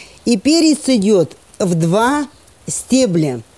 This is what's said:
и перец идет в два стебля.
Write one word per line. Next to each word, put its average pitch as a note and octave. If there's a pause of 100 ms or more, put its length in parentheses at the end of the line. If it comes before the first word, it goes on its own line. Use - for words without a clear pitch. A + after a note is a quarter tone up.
(260)
и A#3
перец D#4 (100)
идет G3+ (220)
в F3
два A3 (400)
стебля. E3+ (160)